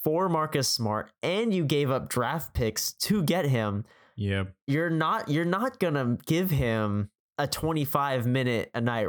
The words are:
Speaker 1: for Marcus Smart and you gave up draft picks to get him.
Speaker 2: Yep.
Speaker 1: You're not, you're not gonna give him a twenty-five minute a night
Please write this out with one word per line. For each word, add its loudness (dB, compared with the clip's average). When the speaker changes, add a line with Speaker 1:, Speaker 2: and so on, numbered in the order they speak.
Speaker 1:
for 2
Marcus 0
Smart -2
and 0
you 2
gave 2
up -2
draft -2
picks -2
to 0
get 0
him. 0
Speaker 2:
Yep. -2
Speaker 1:
You're 0
not, -2
you're 2
not -2
gonna 0
give 2
him 0
a 0
twenty-five 0
minute 2
a -2
night 0